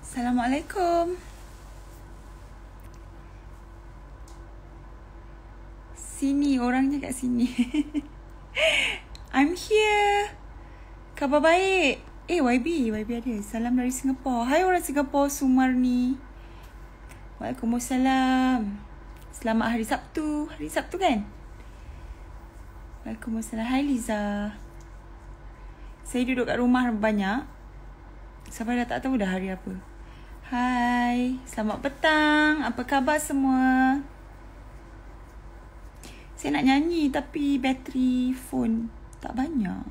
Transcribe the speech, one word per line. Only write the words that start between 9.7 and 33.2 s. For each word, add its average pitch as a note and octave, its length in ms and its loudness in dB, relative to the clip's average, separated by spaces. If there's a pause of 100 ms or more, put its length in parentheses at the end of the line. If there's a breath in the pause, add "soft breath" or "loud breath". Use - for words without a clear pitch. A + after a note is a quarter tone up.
Khabar C4+ 240 4
baik. F4 640 6 (240)
Eh, E4 160 4
Y B3 160 6
B, C4 320 0
Y G#3+ 160 -2
B - 20 -8 (140)
ada. A#3+ 160 -2
Salam A3+ 320 -2
dari B3 160 2
Singapore. B3+ 640 0
Hai F4+ 160 6
orang F4 160 4
Singapore, C#4+ 480 2
Sumarni. B3+ 880 4 (1200 loud breath)
Waalaikumsalam. B3+ 1300 2 (640)
Selamat A3+ 400 0
hari A3 160 0
Sabtu. D4+ 640 -2
Hari D4+ 160 -8
Sabtu, D#4+ 320 -4
kan? C4 240 4 (1800 loud breath)
Waalaikumsalam. A3 560 -6
Hai, C4 160 2
Liza. G#3 720 0 (1500 loud breath)
Saya B3 240 0
duduk B3+ 240 0
kat - 80 0
rumah B3 320 6
banyak. G#3+ 560 2 (1040)
Sampai A#3+ 240 -2
dah A#3+ 80 2
tak A#3+ 240 -2
tahu C4 80 2
dah G3 160 2
hari F#3 160 -2
apa. F#3 400 -8 (640 loud breath)
Hai, B3 960 2
selamat G#3+ 320 -2
petang. D4+ 800 4
Apa A#3+ 240 -2
khabar C#4 320 4
semua? C4 800 4 (2500 loud breath)